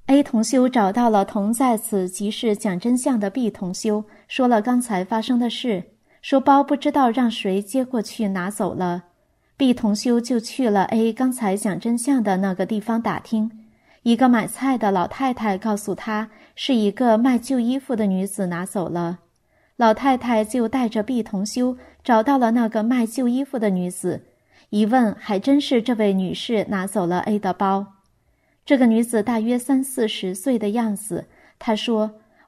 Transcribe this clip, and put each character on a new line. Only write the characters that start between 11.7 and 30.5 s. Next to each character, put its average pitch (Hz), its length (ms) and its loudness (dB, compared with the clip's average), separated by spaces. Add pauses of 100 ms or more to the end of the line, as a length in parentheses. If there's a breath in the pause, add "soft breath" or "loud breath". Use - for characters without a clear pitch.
真 233 180 0
相 269 240 2
的 202 140 2
那 190 180 0
个 185 100 -2
地 220 140 -4
方 226 240 -2
打 208 160 -4
听， 220 320 -4 (540 loud breath)
一 233 100 4
个 254 140 4
买 240 180 4
菜 262 320 -2
的 208 140 2
老 180 160 2
太 262 260 -2
太 214 240 -2
告 208 180 -2
诉 202 160 -4
他， 220 380 -6 (240 loud breath)
是 - 220 -2
一 202 160 2
个 226 260 4
卖 247 180 4
旧 247 220 -2
衣 240 180 0
服 269 200 -4
的 214 100 0
女 185 180 0
子 190 220 -6
拿 175 180 -6
走 185 240 -4
了。 175 300 -4 (560)
老 226 180 4
太 254 240 2
太 240 280 0
就 233 240 -2
带 247 200 0
着 220 140 -2
B 240 180 -2
同 208 240 -4
修 247 320 -2 (280 loud breath)
找 220 180 4
到 277 160 2
了 233 140 2
那 233 160 2
个 214 160 -2
卖 240 200 0
旧 240 220 -2
衣 247 160 0
服 269 160 -6
的 214 120 0
女 180 200 -2
子， 180 340 -6 (460 soft breath)
一 208 160 2
问 226 320 2
还 196 220 -4
真 277 200 4
是 254 220 0
这 240 140 0
位 208 180 2
女 185 180 -2
士 214 360 -2
拿 190 180 -2
走 185 180 -2
了 175 180 0
A 208 180 -2
的 190 120 -2
包。 196 420 -2 (720)
这 285 120 2
个 247 100 4
女 226 140 4
子 233 220 0
大 226 160 0
约 233 180 0
三 262 280 0
四 233 240 -2
十 190 260 -6
岁 240 240 -2